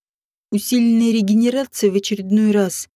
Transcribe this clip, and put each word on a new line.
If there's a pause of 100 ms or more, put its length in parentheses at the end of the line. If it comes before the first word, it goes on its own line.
(500)
Усиленная
регенерация
в
очередной
раз